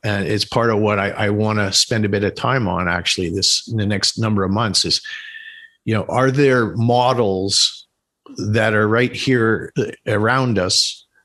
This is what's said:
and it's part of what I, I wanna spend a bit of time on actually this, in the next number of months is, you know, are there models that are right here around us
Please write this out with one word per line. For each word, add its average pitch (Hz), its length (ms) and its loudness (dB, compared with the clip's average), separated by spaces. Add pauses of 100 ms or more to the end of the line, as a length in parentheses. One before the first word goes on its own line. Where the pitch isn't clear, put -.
and 101 240 -2
it's 107 180 -2
part 117 260 0
of 107 80 0
what 104 200 2
I, 101 120 -2
I 104 180 -2
wanna 107 420 0
spend 107 340 0
a 104 40 0
bit 101 140 0
of 95 120 0
time 120 320 0
on 90 200 0
actually 87 420 -2
this, - 400 -2
in 113 80 -4
the 104 80 0
next 101 320 -2
number 107 260 0
of 92 80 0
months 104 320 0
is, - 180 -2 (840)
you 110 80 0
know, 104 160 0
are 127 220 2
there 131 440 2
models 117 1120 0 (500)
that 110 360 0
are 107 140 2
right 117 260 2
here 113 600 0 (340)
around 117 500 2
us - 480 -2 (200)